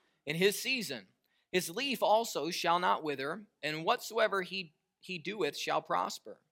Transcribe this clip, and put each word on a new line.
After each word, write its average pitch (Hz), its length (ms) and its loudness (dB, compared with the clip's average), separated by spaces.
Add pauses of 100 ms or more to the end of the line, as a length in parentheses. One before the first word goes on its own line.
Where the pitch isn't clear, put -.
(240)
in 151 120 -2
his 202 240 4
season. 165 460 -4 (460)
His 185 160 0
leaf 240 340 -2
also 190 480 2
shall 175 280 2
not 185 240 2
wither, 151 400 -4 (200)
and 156 220 -2
whatsoever 214 580 2
he, 180 300 -8 (280)
he 185 180 -10
doeth 156 380 -4
shall 151 260 0
prosper. 180 560 -4 (140)